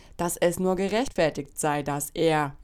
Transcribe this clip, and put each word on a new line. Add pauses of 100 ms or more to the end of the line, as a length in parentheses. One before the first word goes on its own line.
(180)
dass
es
nur
gerechtfertigt
sei,
dass
er